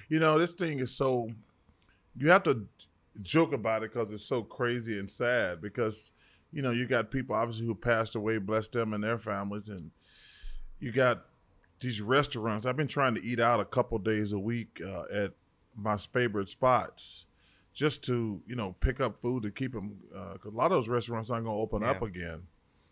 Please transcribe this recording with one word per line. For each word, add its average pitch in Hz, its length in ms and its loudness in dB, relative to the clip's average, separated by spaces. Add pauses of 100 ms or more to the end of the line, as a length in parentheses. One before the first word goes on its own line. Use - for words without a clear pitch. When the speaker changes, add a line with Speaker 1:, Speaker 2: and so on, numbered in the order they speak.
Speaker 1:
you 156 100 2
know, 156 220 6
this 170 140 2
thing 156 260 -2
is 120 100 -2
so. 127 380 2 (880)
You 143 140 4
have 190 140 10
to 120 220 2 (560)
joke 160 300 4
about 113 320 0
it 107 80 -8
'cause 110 200 -2
it's 107 120 -8
so 123 180 -2
crazy 117 560 -2
and 98 100 -6
sad 110 520 0
because, 107 500 -2 (420)
you 151 100 -4
know, 131 100 2
you 120 140 0
got 120 260 2
people 117 240 -2
obviously 117 300 -2
who 113 80 0
passed 113 420 0
away, 110 220 0
bless 107 300 0
them 113 240 -2
and 104 120 -2
their 113 140 0
families, 101 500 -6
and 87 220 -10 (880)
you 123 120 -6
got 123 340 4 (540)
these 120 200 -4
restaurants. 110 680 0
I've 127 100 0
been 143 120 0
trying 135 260 2
to 90 100 -4
eat 117 160 -2
out 117 200 6
a 101 40 0
couple 117 340 0
days 107 340 0
a 104 60 0
week, 113 460 -4
uh, 92 280 -6
at 98 200 -2 (440)
my 104 200 0
favorite 104 520 0
spots - 800 0 (460)
just 143 320 -2
to, 113 440 -2
you 123 80 -8
know, 98 240 -4
pick 127 200 2
up 117 160 0
food 123 280 -2
to 104 80 -4
keep 131 240 -4
'em, 104 220 -8 (140)
uh, 95 260 -12
'cause 104 140 -14
a 110 40 -8
lot 123 160 2
of 175 60 6
those 113 100 0
restaurants 117 420 -2
aren't 117 160 -2
gonna 107 100 -2
open 107 280 0
up 120 180 2
Speaker 2:
Yeah. 113 60 -4
Speaker 1:
again, 85 340 -8 (500)